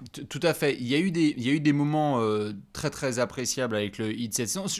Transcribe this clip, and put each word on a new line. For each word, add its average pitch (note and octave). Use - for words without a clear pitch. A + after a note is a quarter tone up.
T-, C#3+
tout C#3
à E3
fait. C#3+
Il B2
y B2+
a D3
eu F#3
des, D#3+
il A#2+
y B2+
a -
eu D#3
des D3
moments, D3
euh, G#2+
très, -
très C3
appréciables B2
avec G#2
le A2
Heat A#2
cette A#2
saison. F#3+